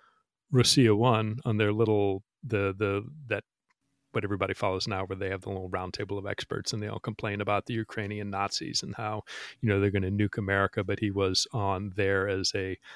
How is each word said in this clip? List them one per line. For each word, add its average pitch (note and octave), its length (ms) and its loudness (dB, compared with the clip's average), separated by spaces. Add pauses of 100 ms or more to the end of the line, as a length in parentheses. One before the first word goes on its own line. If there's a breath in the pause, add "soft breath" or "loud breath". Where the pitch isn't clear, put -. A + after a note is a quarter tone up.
(520 soft breath)
Russia A#2+ 440 6
One, A2+ 500 2
on A2 120 2
their G#2 160 4
little, G#2 500 2 (200)
the, G2+ 340 0
the, G2+ 260 0 (240)
that, G#2 160 -2 (680)
what G#2+ 120 -2
everybody G2 300 -2
follows F#2+ 340 -2
now, F#2+ 180 -4
where F#2+ 100 -6
they F#2 160 -4
have F#2+ 100 -6
the G2 80 -10
little F#2 200 -6
round F#2 220 -6
table G2 280 -6
of G2 80 -10
experts - 440 -8
and G#2+ 120 -6
they G#2 40 -6
all G#2+ 120 -8
complain G#2 420 -6
about G2+ 240 0
the - 80 -6
Ukrainian G#2 560 -6
Nazis - 540 -4
and - 100 -10
how, G#2+ 300 -6 (360 loud breath)
you - 80 0
know, G2+ 120 4
they're G2+ 100 4
gonna F#2+ 220 0
nuke G2+ 260 2
America. G2 460 2
But G2 160 -2
he G#2+ 100 2
was F#2+ 420 2
on G2 440 -2
there G2 340 2
as F#2+ 240 0
a, F#2+ 240 -4 (180 loud breath)